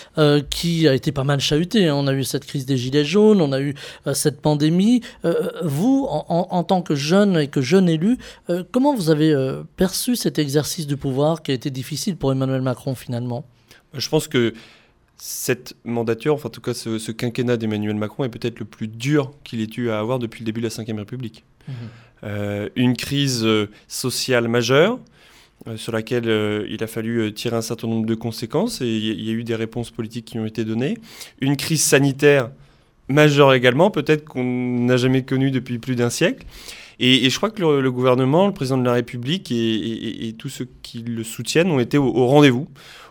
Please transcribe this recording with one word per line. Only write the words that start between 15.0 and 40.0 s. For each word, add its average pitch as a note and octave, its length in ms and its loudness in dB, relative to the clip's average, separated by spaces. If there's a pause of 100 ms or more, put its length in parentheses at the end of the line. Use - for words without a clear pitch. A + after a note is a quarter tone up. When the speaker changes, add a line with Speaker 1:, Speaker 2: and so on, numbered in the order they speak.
Speaker 2:
cette - 540 -6 (100)
mandature, A#2 500 -2
enfin C3 120 -10
en A2 40 -8
tout A#2+ 100 -18
cas B2 140 -6
ce, A2+ 240 -6
ce A2 120 -10
quinquennat A#2+ 460 -2
d'Emmanuel G#2+ 400 -2
Macron G#2+ 260 -6
est C3 60 -2
peut-être A2+ 320 -8
le A#2 40 -8
plus A2 220 -12
dur C3 460 -2 (100)
qu'il A#2 180 -8
ait A2 160 -6
eu A#2+ 120 -2
à G#2+ 100 -2
avoir A#2+ 220 -2
depuis A#2+ 220 -8
le - 20 -14
début A2 160 -4
de A#2 60 -4
la A2 40 -2
Cinquième A2 280 -8
République. A2+ 460 -12 (220)
Speaker 1:
Mhm. C#3 80 -12 (480)
Speaker 2:
Euh, G#2 540 -6
une B2 200 2
crise, C3+ 480 -2
euh, A2 240 2 (200)
sociale B2 580 -2
majeure, C3 540 2 (680)
euh, A2+ 100 -10
sur - 140 -10
laquelle, A2+ 380 -2
euh, G#2+ 420 0
il A2 140 -6
a - 20 -8
fallu, A2+ 320 -4
euh, G#2+ 140 0
tirer A#2 240 -4
un A#2 60 0
certain A2+ 260 -6
nombre A2+ 180 0
de A2+ 80 2
conséquences B2 680 -4
et C3 60 -2
il A2 340 -2
y, A2 40 -8
y A2 60 -4
a - 20 0
eu A2+ 100 -4
des A#2 140 -4
réponses A2+ 340 -6
politiques A2+ 360 -10
qui - 120 -10
ont A2 80 -4
été A2 180 -4
données. B2 340 -4 (420)
Une C#3 160 0
crise C#3+ 260 -2
sanitaire C#3 680 4 (580)
majeure C#3+ 460 6
également, B2+ 360 4
peut-être D3+ 340 0
qu'on B2+ 200 -6
n'a B2 540 0
jamais B2+ 260 2
connue C3+ 260 0
depuis B2+ 300 -4
plus B2+ 160 -4
d'un A#2+ 140 2
siècle. G3 360 -4 (540)
Et, B2+ 260 4
et C3 40 4
je B2+ 80 -4
crois G#3 120 -2
que A3 100 -10
le, D3+ 200 2
le C3 100 2
gouvernement, C3 560 4
le G3+ 60 0
président C3+ 260 -2
de B2+ 60 0
la B2 80 2
République B2 580 -4
et, A#2+ 60 -2
et, A2+ 680 -4